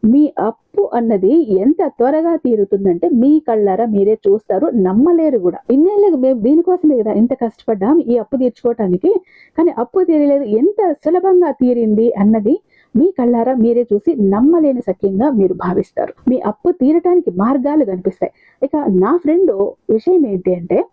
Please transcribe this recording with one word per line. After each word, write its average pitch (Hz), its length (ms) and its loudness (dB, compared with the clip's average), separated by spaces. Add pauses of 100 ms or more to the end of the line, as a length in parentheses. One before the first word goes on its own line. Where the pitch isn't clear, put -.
మీ 277 280 2 (120)
అప్పు - 480 -6
అన్నది 226 640 0
ఎంత 302 280 0
త్వరగా 311 480 -2
తీరుతుందంటే 202 760 -2
మీ 285 380 2
కళ్ళారా 214 380 0
మీరే 214 320 0 (100)
చూస్తారు, 208 400 -2
నమ్మలేరు 262 720 2
కూడా. 175 180 -2 (140)
ఇన్నేళ్ళకి 370 460 2
మేము 262 220 0
దీనికోసమే 311 580 2
కదా 214 160 0
ఇంత 233 200 0
కష్టపడ్డాం 226 680 -2
ఈ 240 180 0
అప్పు 233 200 -6
తీర్చుకోవటానికి, 240 840 -2 (360)
కానీ 330 200 2
అప్పు - 260 -2
తీరలేదు, 294 400 0
ఎంత 311 480 0
సులభంగా 359 600 0
తీరింది 233 600 0
అన్నది 214 480 0 (340)
మీ 349 240 2
కళ్ళారా 240 340 0
మీరే 233 400 0
చూసి 208 360 0
నమ్మలేని 269 520 2
సత్యంగా 196 480 -2
మీరు 196 240 0
భావిస్తారు. - 600 -6 (160)
మీ 254 120 0
అప్పు 262 300 -4
తీరటానికి 339 600 0
మార్గాలు 254 540 -2
కనిపిస్తాయి. 185 460 -6 (320)
ఇక - 260 -4
నా 202 280 2
ఫ్రెండ్ 339 340 0 (380)
విషయం 285 380 0
ఏంటి 185 280 -4
అంటే 180 380 -4